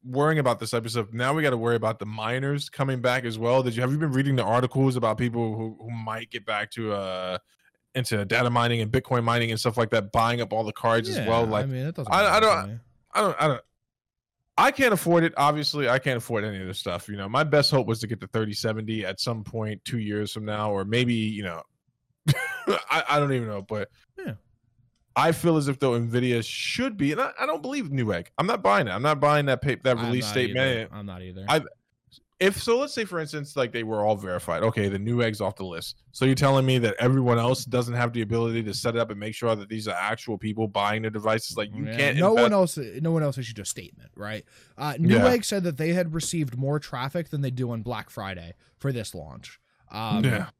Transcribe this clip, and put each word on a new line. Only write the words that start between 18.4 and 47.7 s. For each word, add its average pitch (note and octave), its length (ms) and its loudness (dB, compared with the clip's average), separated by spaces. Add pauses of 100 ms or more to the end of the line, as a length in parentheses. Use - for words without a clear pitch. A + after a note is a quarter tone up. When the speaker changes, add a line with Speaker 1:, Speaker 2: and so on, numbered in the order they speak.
Speaker 1:
seventy A2 500 -4
at F#2+ 160 -6
some A2+ 240 -4
point A2 400 -6
two A#2+ 140 -4
years G#2 340 -4
from G#2+ 140 -10
now, G#2+ 240 -2
or G2 140 -2
maybe, A#2+ 300 2
you G#2+ 280 -2
know, E2+ 200 -8 (640)
<laughs> D3+ 80 2 (560)
I, D#3 200 0
I D3 80 4
don't C#3+ 140 2
even A#2+ 160 -2
know. G2+ 140 -6
But G#2 260 -6 (300)
Speaker 2:
Yeah. E4+ 140 -8 (840)
Speaker 1:
I D3+ 180 4
feel E3 240 2
as C#3+ 120 2
if, C3+ 100 -2
though, B2+ 200 4
Nvidia A#2+ 460 2
should - 540 -4
be, D3 140 2
and G#3+ 80 -2
I, C4+ 200 -2
I C4 60 0
don't D4+ 160 -2
believe C4 240 -4
Newegg. A2 400 -2 (100)
I'm E3 100 0
not G#3+ 160 -2
buying F#3 260 4
it. - 40 -4
I'm G#2 100 -4
not D3 180 2
buying D3 260 4
that B2+ 160 2
pa-, C3+ 220 0
that B2+ 140 4
Speaker 2:
I'm A#2 80 -2
Speaker 1:
release B2 180 0
Speaker 2:
not G#2 60 -4
Speaker 1:
statement. B2 280 0
Speaker 2:
either. B2 340 0
I'm G2+ 140 -12
not F#2 160 -12
either. F#2 260 -14
Speaker 1:
I, D3+ 140 4 (760)
if G3 240 2
so, A#3 140 2
let's C#4+ 160 0
say, A3 140 -4
for F3+ 120 -6
instance, D3+ 380 -8
like, B2 160 0
they A#2 100 -4
were A2 220 0
all G#2+ 100 4
verified. F2+ 480 -2
Okay, G#2+ 280 2
the G2 80 -4
Newegg's A2+ 420 0
off G2+ 160 -2
the F#2+ 80 -8
list. E2+ 380 -10 (100)
So - 140 2
you're C3+ 80 6
telling C3+ 320 4
me C3 140 4
that A2 180 2
everyone B2 400 4
else B2 260 2
doesn't A#2+ 300 -2
have A#2+ 180 0
the A#2+ 80 -2
ability A2+ 440 0
to G2+ 100 -6
set A#2 200 -2
it A#2 60 0
up A2+ 100 2
and G#2 80 -8
make G#2+ 160 -8
sure A2+ 220 0
that G#2 140 -10
these A2 180 -6
are F#2 100 -2
actual G#2+ 380 -2
people G#2+ 320 -2
buying G2+ 320 0
the A2 80 -4
devices? A2 480 -2
Like, G#2 180 -6
you C#3 120 -6
Speaker 2:
Yeah, A2 100 -6
Speaker 1:
can't C#3+ 220 2
Speaker 2:
no F#3+ 140 6
Speaker 1:
invest A#3 100 6
Speaker 2:
one A3+ 100 6
else, F#3 260 2 (220)
no E3 100 0
one E3 120 2
else C#3 160 -2
issued A2+ 200 -8
a G2 60 -10
statement, - 520 -12
right? G#2 280 -10 (320)
Uh, D3 240 -6
Speaker 1:
Yeah. F#3 200 8
Speaker 2:
Newegg B3 260 4
said G3 180 -2
that E3 140 -4
they D#3+ 160 0
had E3+ 180 0
received D3+ 460 -4
more C#3 200 0
traffic C#3 520 -6
than D3 100 -4
they C3+ 100 -2
do B2 200 -4